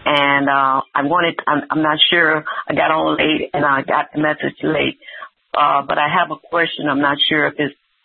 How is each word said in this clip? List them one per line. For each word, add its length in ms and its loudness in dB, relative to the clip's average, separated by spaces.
and, 440 2
uh, 320 2
I 100 0
wanted. 320 0
I'm, 240 0
I'm 120 -2
not 180 0
sure. 340 2
I 60 -4
got 180 2
on 260 0
late, 360 0
and 120 0
I 160 2
got 320 -2
the 80 -4
message 420 -2
late. 340 -2
Uh, 300 2
but 140 -2
I 120 0
have 220 0
a 60 -10
question. 520 -4
I'm 120 0
not 160 2
sure 200 0
if 100 -4
it's, 180 -4